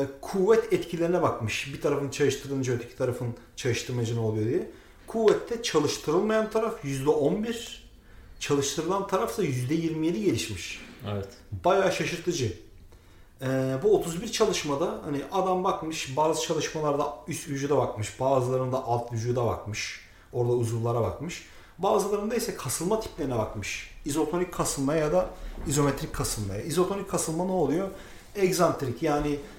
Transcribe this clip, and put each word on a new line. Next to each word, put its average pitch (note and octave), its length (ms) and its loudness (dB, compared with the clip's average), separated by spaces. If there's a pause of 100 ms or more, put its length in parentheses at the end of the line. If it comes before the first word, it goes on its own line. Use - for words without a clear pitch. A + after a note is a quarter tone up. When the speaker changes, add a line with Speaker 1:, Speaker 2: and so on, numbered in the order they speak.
(200)
Speaker 1:
kuvvet G#3 520 4
etkilerine E3+ 500 2
bakmış. C#3 520 -2
Bir - 60 -12
tarafın C#3 300 0
çalıştırınca C3+ 640 0
öteki - 240 -4
tarafın B2 300 -2 (300)
çalıştırmacı A#2 600 -2
ne A#2 40 0
oluyor A2 260 2
diye. F3 240 0 (360)
Kuvvette A3+ 560 2
çalıştırılmayan G3+ 880 2
taraf A3 340 0
yüzde C#3 260 2
on D#3 340 2
bir, - 460 -8 (500)
çalıştırılan E3 680 0
taraf A3+ 320 0
da G#3 40 2
yüzde C3 320 0
yirmi D#3+ 320 0
yedi G3+ 180 0
gelişmiş. A2 560 -2 (320)
Speaker 2:
Evet. G2 160 -4 (360)
Speaker 1:
Bayağı F#3 280 4
şaşırtıcı. D3 600 -2 (920)
Ee, C3 400 0
bu G#3 160 6
otuz E3+ 240 -2
bir A3+ 100 -6
çalışmada F3+ 720 0
hani C#3+ 160 -2 (120)
adam F#3 320 2
bakmış, D#3+ 520 -2
bazı D#3 260 4
çalışmalarda D3+ 720 0 (120)
üst - 200 -6
vücuda C#3 280 0
bakmış, A#2 440 0
bazılarında B2+ 640 2
alt A#2 280 0
vücuda A#2+ 340 0
bakmış, - 540 -4 (320)
orada B2 200 2
uzuvlara A#2 480 0
bakmış. A2+ 460 -4 (320)
Bazılarında G3+ 560 2
ise G3 220 -2
kasılma F#3 440 0
tiplerine C3 380 -2
bakmış. - 520 -4 (140)
İzotonik D#3+ 500 0
kasılmaya D3 460 0
ya D3+ 120 2
da F3+ 180 2 (360)
izometrik C#3+ 480 2
kasılmaya. G#2 480 -4
İzotonik F#3 480 0
kasılma E3+ 340 0
ne F#3+ 80 0
oluyor? D3+ 360 2 (480)
Egzantrik, D#3+ 680 2
yani D3 360 2 (200)